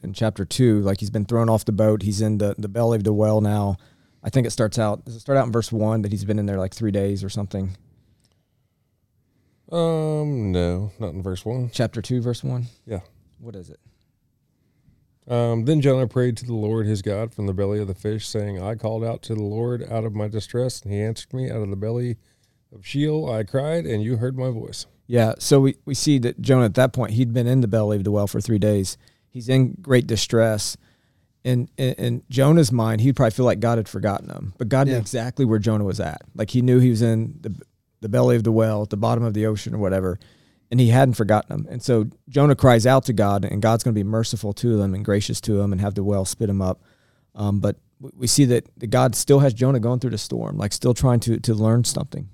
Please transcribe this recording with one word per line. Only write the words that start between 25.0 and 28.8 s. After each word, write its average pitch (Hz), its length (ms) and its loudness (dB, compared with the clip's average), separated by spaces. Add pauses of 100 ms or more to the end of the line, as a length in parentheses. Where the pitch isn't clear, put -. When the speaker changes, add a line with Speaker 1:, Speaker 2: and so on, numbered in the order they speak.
Speaker 1:
Yeah, 113 320 2
so 143 220 4
we, 135 240 4
we 143 100 -6
see 143 260 2
that 120 200 -4
Jonah 127 260 4
at 98 80 -2
that 127 180 2
point, 107 220 -4
he'd 117 200 0
been 120 120 0
in 127 140 2
the 117 80 2
belly 107 300 2
of 95 60 -4
the 104 80 0
well 104 140 2
for 110 140 -4
three 107 180 0
days. 101 380 0 (320)